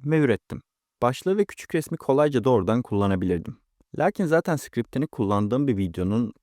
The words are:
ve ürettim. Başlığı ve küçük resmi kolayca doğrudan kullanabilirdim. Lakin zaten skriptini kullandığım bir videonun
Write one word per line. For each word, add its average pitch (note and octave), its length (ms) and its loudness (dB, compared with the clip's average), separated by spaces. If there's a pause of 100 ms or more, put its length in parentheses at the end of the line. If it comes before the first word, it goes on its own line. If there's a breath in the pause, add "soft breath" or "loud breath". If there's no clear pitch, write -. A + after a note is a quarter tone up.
ve D#3 140 0
ürettim. C3 440 0 (400)
Başlığı B2+ 340 0
ve G#3+ 80 2
küçük - 300 -10
resmi E3 220 -4
kolayca C#3 480 2
doğrudan A#2 380 2
kullanabilirdim. F#2+ 760 -2 (400)
Lakin F#3 280 0
zaten D#3+ 300 2
skriptini B2+ 500 -4
kullandığım G#2 640 0
bir A2+ 80 2
videonun F#2+ 560 -2 (100)